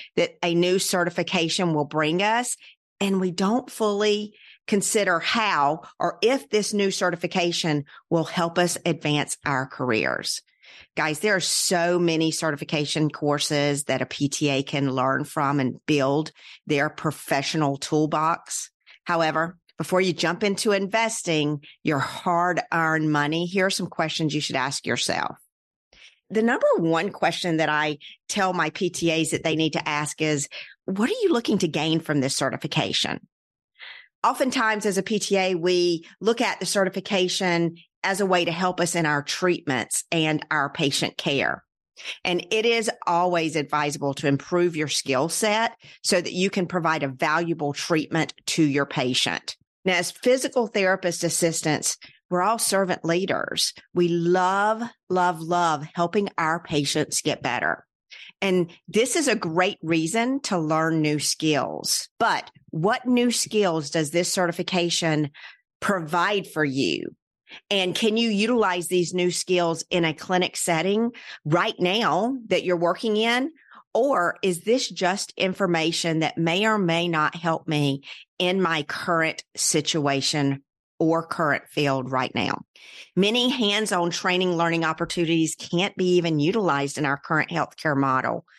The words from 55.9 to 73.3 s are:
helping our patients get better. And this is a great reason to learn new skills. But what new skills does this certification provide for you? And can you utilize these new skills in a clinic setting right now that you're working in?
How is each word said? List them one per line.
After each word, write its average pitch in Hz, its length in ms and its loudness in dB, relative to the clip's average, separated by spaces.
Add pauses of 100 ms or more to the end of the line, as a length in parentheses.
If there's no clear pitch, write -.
helping 175 420 0
our 165 240 0
patients 151 600 -2
get 147 180 -2
better. 120 460 -2 (560)
And 185 260 2 (200)
this 220 260 0
is 302 140 2
a 220 80 2
great 180 440 0
reason 214 600 0
to 202 180 -2
learn 160 420 2
new 151 200 2
skills. - 880 -2 (100)
But 202 320 0 (200)
what 208 360 -2
new 247 240 4
skills 175 600 0
does 156 200 -2
this 170 220 0
certification 170 960 0 (480)
provide 180 720 0
for 156 160 0
you? 92 500 -2 (560)
And 185 240 0
can 214 220 0
you 233 120 2
utilize 202 600 0
these 180 260 0
new 180 160 2
skills 170 580 0
in 175 160 0
a 160 80 0
clinic - 440 -2
setting 196 560 0 (320)
right 170 340 2
now 196 600 0 (100)
that 180 160 2
you're 180 120 2
working 180 400 0
in? 240 360 0 (420)